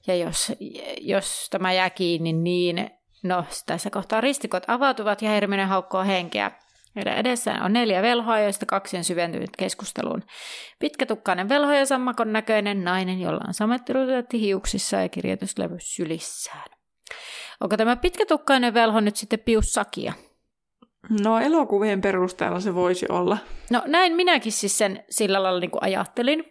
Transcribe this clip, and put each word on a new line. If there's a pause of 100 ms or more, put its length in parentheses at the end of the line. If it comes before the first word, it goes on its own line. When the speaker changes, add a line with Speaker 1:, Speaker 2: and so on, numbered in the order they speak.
Speaker 1:
Ja
jos, (480)
jos
tämä
jää
kiinni,
niin (320)
no, (220)
tässä
kohtaa
ristikot
avautuvat
ja
Hermione
haukkoo
henkeä. (460)
Heidän
edessään
on
neljä
velhoa,
joista
kaksi
on
syventynyt
keskusteluun. (560)
Pitkätukkainen
velho
ja
sammakon
näköinen
nainen,
jolla
on
samettirutetti
hiuksissa
ja
kirjoituslevy
sylissään. (960)
Onko
tämä
pitkätukkainen
velho
nyt
sitten
Pius
Sakia? (1120)
Speaker 2:
No
elokuvien
perusteella
se
voisi
olla. (320)
Speaker 1:
No
näin
minäkin
siis
sen
sillä
lailla
niinku
ajattelin.